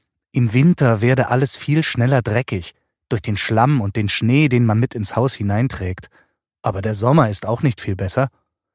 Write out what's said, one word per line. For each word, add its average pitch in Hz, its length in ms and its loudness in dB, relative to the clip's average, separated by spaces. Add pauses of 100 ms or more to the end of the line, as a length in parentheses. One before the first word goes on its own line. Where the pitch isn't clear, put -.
(320)
im 120 220 0
Winter 120 480 4
werde 123 280 2
alles 131 260 0
viel 156 280 -2
schneller 123 380 0
dreckig, 117 520 -4 (360)
durch 117 120 -4
den 104 160 -4
Schlamm 120 440 2
und 98 140 -4
den 107 140 -2
Schnee, 135 400 2
den 120 160 2
man 110 140 2
mit 120 140 -2
ins 107 220 -6
Haus 127 180 0
hineinträgt. 101 760 -4 (520)
Aber 98 200 -4
der 107 120 -2
Sommer 120 360 2
ist 98 160 -4
auch 113 180 0
nicht 131 180 -2
viel 98 140 -4
besser. 110 340 -2 (460)